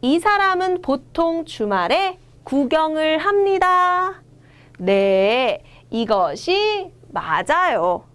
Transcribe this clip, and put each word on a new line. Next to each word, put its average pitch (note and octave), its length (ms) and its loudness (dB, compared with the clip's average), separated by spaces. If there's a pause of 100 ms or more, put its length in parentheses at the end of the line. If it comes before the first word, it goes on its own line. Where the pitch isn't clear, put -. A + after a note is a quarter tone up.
이 C4+ 160 2
사람은 F#4 640 0
보통 E4 600 -2
주말에 A3+ 720 -2 (240)
구경을 D#4 760 0
합니다. F#4 1040 2 (560)
네, G3 840 2 (280)
이것이 A#3 1000 -2 (200)
맞아요. F3+ 1040 0